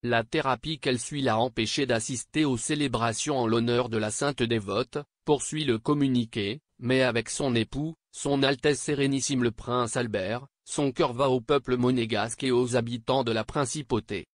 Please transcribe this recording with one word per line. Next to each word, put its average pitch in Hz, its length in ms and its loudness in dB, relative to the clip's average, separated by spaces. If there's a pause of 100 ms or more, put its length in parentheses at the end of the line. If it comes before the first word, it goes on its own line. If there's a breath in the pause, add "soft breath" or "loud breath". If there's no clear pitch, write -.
La 117 220 0
thérapie 147 540 -2
qu'elle 127 200 0
suit 147 220 -6
l'a 117 180 2
empêchée 120 460 0
d'assister 123 600 -2
aux 131 100 2
célébrations 131 800 -2
en 120 80 2
l'honneur 120 420 2
de 113 80 -2
la 107 140 0
Sainte 143 320 -2
Dévote », 113 560 -2 (280)
poursuit 151 380 0
le 120 140 2
communiqué, 123 800 0 (180)
mais 127 240 2
avec 117 260 0
son 139 260 -2
époux, 143 400 -2 (160)
son 143 320 0
Altesse 139 380 2
Sérénissime 139 640 0
le 113 80 2
Prince 123 440 -2
Albert, 113 500 -4 (180)
son 143 260 0
cœur 131 220 2
va 131 160 2
au 127 120 2
peuple 131 360 2
monégasque 117 680 0
et 135 80 0
aux 123 240 2
habitants 123 480 0
de 120 80 0
la 110 140 0
principauté. 123 920 -4